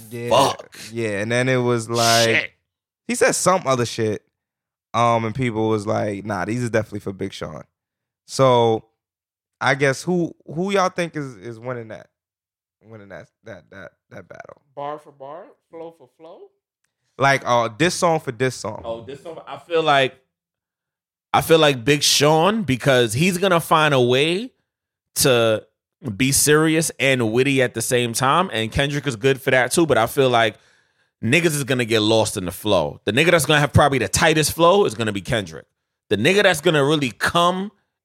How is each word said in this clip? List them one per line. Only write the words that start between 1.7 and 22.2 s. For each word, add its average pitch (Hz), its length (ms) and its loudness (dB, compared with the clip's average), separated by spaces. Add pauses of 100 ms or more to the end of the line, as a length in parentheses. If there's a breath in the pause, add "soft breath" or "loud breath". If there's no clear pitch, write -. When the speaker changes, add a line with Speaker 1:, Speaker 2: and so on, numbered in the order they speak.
Speaker 1:
like, 117 380 2
Speaker 2:
Shit. 120 220 0 (580)
Speaker 1:
he 240 60 -2
said 247 180 2
some 185 340 0
other 123 200 0
shit, 107 360 -4 (720)
um, 117 300 2
and 110 100 -6
people 110 340 -2
was 107 180 -2
like, 104 380 -4
"Nah, 98 200 -6
these 117 180 -4
is 117 80 -4
definitely 104 300 -4
for 101 120 -10
Big 98 200 -10
Sean." - 300 -12 (640)
So, 120 580 2 (760)
I 127 140 0
guess 135 280 -2
who, 175 320 -2 (120)
who 180 260 -6
y'all 185 160 0
think 170 280 -8
is, 135 200 -10
is 110 220 -16
winning 120 300 -12
that, 90 200 -18 (760)
winning 104 260 -20
that, 85 180 -18 (160)
that, 101 260 -20
that, 95 220 -20 (180)
that 92 180 -20
battle? - 340 -20 (120)
Speaker 3:
Bar 143 240 -12
for 151 140 -20
bar, 143 340 -20 (240)
flow 165 280 -18
for 131 180 -20
flow. 190 320 -20 (720)
Speaker 1:
Like, 135 260 2
uh, 120 320 0
this 170 180 0
song 165 260 0
for 135 120 -10
this 123 220 -2
song. - 300 -10
Speaker 2:
Oh, 117 200 -10
this 135 180 -16
song. 165 240 -16
I 135 120 -14
feel 165 240 -2
like, 139 320 2 (1200)
I 123 80 2
feel 160 160 4
like 143 260 2
Big 143 180 2
Sean, 160 600 2